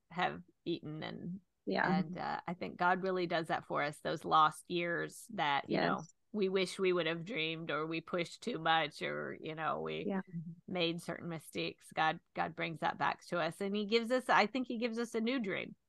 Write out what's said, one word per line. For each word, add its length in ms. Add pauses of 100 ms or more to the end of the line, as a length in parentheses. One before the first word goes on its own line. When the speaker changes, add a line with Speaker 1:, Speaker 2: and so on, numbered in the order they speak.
(120)
Speaker 1:
have 300 (240)
eaten. 380
And, 360 (260)
Speaker 2:
Yeah. 320
Speaker 1:
and, 200
uh, 300
I 80
think 220
God 260
really 240
does 200
that 200
for 160
us, 200
those 220
lost 440
years 560 (100)
that, 340
you 80
know, 220
Speaker 2:
Yes. 140 (180)
Speaker 1:
we 180
wish 300
we 140
would 140
have 180
dreamed, 460
or 140
we 160
pushed 400
too 180
much, 420
or, 400
you 140
know, 260
we 260
Speaker 2:
Yeah. 140 (460)
Speaker 1:
made 340
certain 280
mistakes. 640
God, 260 (160)
God 200
brings 240
that 180
back 300
to 120
us, 220
and 140
he 100
gives 260
us, 180
I 180
think 200
he 100
gives 200
us 180
a 60
new 180
dream. 360 (140)